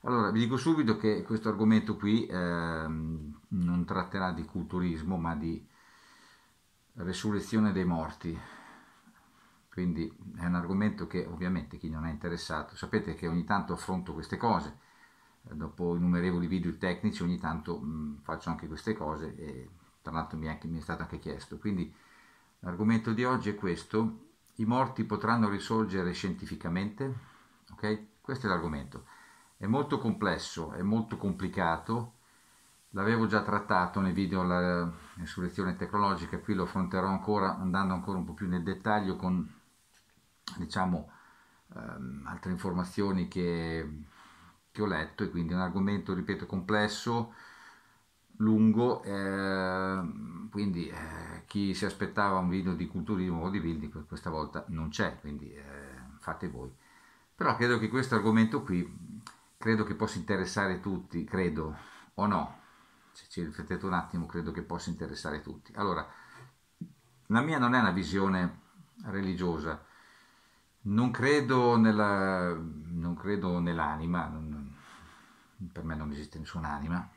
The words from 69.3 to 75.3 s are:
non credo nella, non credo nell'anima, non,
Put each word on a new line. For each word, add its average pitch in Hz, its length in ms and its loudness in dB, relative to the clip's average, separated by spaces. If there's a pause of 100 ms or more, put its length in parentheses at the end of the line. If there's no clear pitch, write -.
non 110 280 4
credo 123 680 6
nella, 98 800 6
non 82 600 -4
credo 92 420 0
nell'anima, 82 680 0
non, 76 480 -8 (1000)